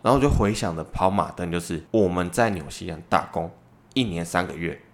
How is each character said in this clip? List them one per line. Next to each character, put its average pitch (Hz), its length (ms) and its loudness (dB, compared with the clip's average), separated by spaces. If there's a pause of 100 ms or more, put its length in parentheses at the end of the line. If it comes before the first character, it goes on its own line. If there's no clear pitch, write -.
然 113 100 2
后 139 60 6
我 - 20 4
就 143 80 4
回 143 240 4
想 92 240 -2
着 78 100 -6
跑 - 220 0
马 95 240 2
灯， 85 200 -6
就 87 80 0
是 82 320 -6
我 104 160 4
们 87 240 0
在 117 180 2
纽 87 180 -6
西 90 220 -10
兰 80 180 -8
打 80 240 0
工 82 200 -4 (420)
一 131 120 0
年 85 200 -4
三 90 220 -2
个 78 80 -10
月， 80 260 -6 (120)